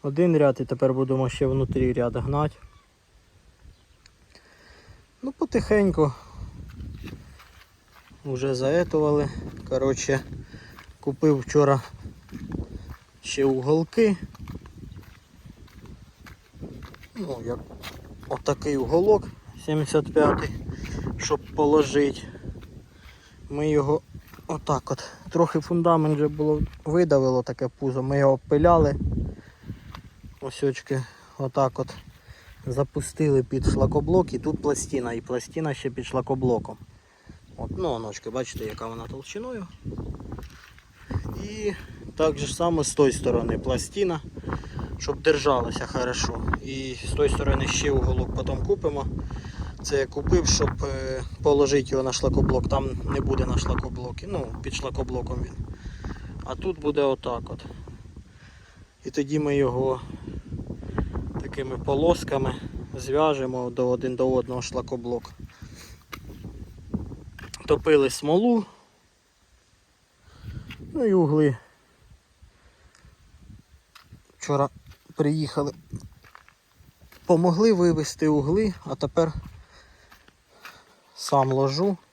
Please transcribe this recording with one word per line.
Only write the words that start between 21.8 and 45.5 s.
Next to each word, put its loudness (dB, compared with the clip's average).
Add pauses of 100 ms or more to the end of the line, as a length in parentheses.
Ми -2
його 4 (460)
отак -2
от. -4 (260)
Трохи 4
фундамент 4
вже 2
було 0 (240)
видавило 4
таке -4
пузо, -4
ми 0
його 6
обпиляли. 6 (1500)
Ось -6
очки -2 (340)
отак 0
от -6 (720)
запустили 0
під -2
шлакоблок, 4
і -4
тут -4
пластина, -2
і -6
пластина -4
ще -6
під -8
шлакоблоком. 0 (800)
От, -8
ну, -2
оночки, -6
бачите, -6
яка -8
вона -10
толщиною. -10 (1800)
І -4 (420)
так 2
же -6
само 0
з -4
тої 6
сторони 0
пластина, -2 (760)
щоб -6
держалося 2